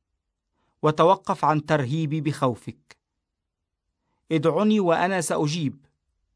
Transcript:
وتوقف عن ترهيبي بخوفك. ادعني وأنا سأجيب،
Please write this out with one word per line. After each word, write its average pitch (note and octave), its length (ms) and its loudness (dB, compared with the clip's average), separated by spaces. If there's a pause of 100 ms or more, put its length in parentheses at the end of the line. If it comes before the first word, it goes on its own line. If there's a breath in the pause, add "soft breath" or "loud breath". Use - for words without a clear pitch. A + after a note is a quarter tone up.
(840)
وتوقف E3 640 2
عن D3+ 220 0
ترهيبي D#3 540 -2
بخوفك. C3+ 760 -6 (1300)
ادعني E3 480 2
وأنا F3 400 0
سأجيب، D#3 680 -4 (500)